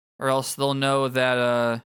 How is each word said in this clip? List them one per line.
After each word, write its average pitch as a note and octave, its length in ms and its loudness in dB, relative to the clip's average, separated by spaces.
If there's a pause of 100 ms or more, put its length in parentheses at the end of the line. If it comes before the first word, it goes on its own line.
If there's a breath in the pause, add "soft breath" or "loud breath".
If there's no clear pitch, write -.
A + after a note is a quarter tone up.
(180)
or C3+ 100 -2
else C3 260 0
they'll C#3 200 0
know C3+ 340 0
that, B2+ 280 0
uh, A#2+ 520 0